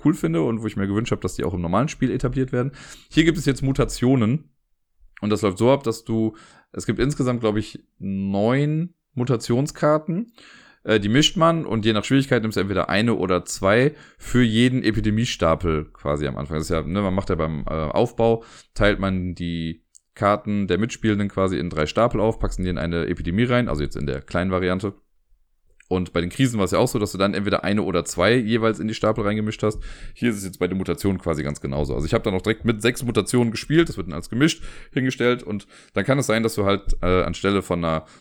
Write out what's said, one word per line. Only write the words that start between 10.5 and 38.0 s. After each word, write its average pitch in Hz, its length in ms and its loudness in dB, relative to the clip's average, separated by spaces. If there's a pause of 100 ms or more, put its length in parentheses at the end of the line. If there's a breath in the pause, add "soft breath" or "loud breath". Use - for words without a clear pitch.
Äh, 107 160 4
die 101 100 -2
mischt 139 280 4
man 165 280 4
und 107 200 -2
je 110 80 4
nach 104 100 0
Schwierigkeit 135 380 2
nimmst 107 160 -2
du 101 40 2
entweder 95 280 0
eine 113 240 2
oder 90 320 0
zwei 123 480 2 (240 loud breath)
für - 240 2
jeden 123 420 4
Epidemiestapel 95 1080 0
quasi 73 340 -2
am 67 80 -4
Anfang. 73 220 -6
Das 78 80 -4
ist 78 60 -4
ja, 80 100 0
ne, 82 200 -2
man 95 120 0
macht 92 160 -2
ja 95 60 0
beim, 80 340 -2
äh, - 20 -6
Aufbau, 113 720 0 (300 loud breath)
teilt 104 260 2
man 92 360 -2
die 82 500 -6 (280)
Karten 104 540 0
der 87 100 2
Mitspielenden 104 520 0
quasi 95 280 0
in 82 120 -2
drei 78 160 0
Stapel 113 340 0
auf, 110 180 0
packst - 220 -4
in 92 60 -2
die 92 40 0
in 87 80 -2
eine 85 300 -2
Epidemie 87 380 0
rein, 123 240 2
also 73 120 -2
jetzt 69 140 -4
in 73 100 -4
der 67 160 -4
kleinen 92 300 -2
Variante. 92 420 0 (920)
Und 92 260 -2
bei 87 80 0
den 87 80 -2
Krisen 123 280 0
war 98 80 0
es 90 60 -2
ja - 80 2
auch - 80 4
so, 127 120 -2
dass 104 140 -2
du 92 40 -8
dann 98 160 0
entweder 98 300 -2
eine 104 200 0
oder 85 200 0
zwei 95 320 2
jeweils 110 440 0
in 104 100 -4
die 110 40 -4
Stapel 113 300 -2
reingemischt 107 400 -4
hast. 107 180 0 (320 loud breath)
Hier - 160 0
ist 107 80 -2
es 98 60 -10
jetzt 90 160 -10
bei 90 80 0
den 92 100 -2
Mutationen 92 420 -2
quasi 78 240 -2
ganz 71 160 -6
genauso. 67 360 -4
Also 73 100 -2
ich - 80 -4
hab 113 100 2
dann 104 100 -2
auch 92 80 -2
direkt - 240 -2
mit 107 160 0
sechs 120 220 0
Mutationen 117 480 2
gespielt, 156 360 2
das - 100 -8
wird 92 100 -6
dann 85 60 -8
alles 85 160 -8
gemischt, - 340 0 (300 loud breath)
hingestellt 123 500 0
und 98 220 -8 (280 loud breath)
dann 101 100 0
kann 135 160 2
es 127 80 -2
sein, 110 160 2
dass 113 120 0
du 101 100 0
halt, 98 360 2
äh, 90 220 4
anstelle 98 380 0
von 87 220 -2
einer 80 220 -2 (160 loud breath)